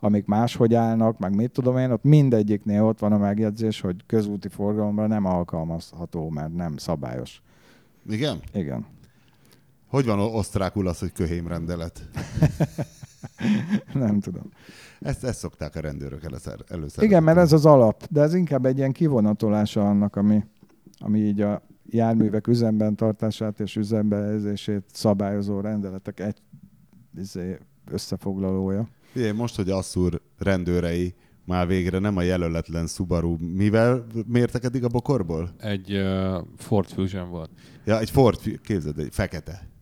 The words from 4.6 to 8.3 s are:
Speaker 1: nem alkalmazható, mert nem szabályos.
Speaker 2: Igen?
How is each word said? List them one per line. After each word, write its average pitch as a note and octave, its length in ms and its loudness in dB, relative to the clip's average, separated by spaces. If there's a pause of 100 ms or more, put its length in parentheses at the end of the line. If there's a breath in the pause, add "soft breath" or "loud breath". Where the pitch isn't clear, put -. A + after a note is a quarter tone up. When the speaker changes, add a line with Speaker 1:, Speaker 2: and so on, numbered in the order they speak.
Speaker 1:
nem G#2+ 180 0
alkalmazható, E2 1040 -4
mert D#2 240 -6
nem E2+ 240 -6
szabályos. - 640 -8 (680 soft breath)
Speaker 2:
Igen? A#2 280 -2 (160)